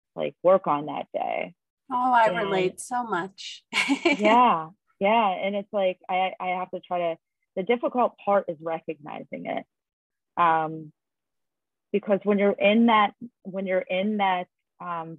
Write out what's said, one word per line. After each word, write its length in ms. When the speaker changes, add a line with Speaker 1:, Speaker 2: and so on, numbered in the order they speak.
Speaker 1:
like, 180
work 220
on 220
that 260
day. 400
Speaker 2:
Oh, 220
I 140
Speaker 1:
And 100
Speaker 2:
relate 420
so 240
much. 680
<laughs> 360
Speaker 1:
Yeah. 520
Yeah. 300
And 260
it's 180
like, 260
I, 300
I 80
have 240
to 80
try 200
to 180
the 80
difficult 600
part 240
is 140
recognizing 840
it. 200
Um, 540
because 320
when 160
you're 120
in 360
that, 260
when 240
you're 120
in 380
that, 300
um, 360